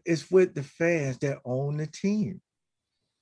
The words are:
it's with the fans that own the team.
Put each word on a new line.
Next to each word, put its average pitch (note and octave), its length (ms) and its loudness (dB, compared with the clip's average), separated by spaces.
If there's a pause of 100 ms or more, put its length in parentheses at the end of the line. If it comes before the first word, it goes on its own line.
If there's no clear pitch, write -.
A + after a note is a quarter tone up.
it's E3 260 -2
with F#3 240 6
the D3 80 -6
fans D3+ 560 -2
that C#3 260 -2
own C#3 340 -4
the D3+ 80 -4
team. F#3+ 540 -4 (800)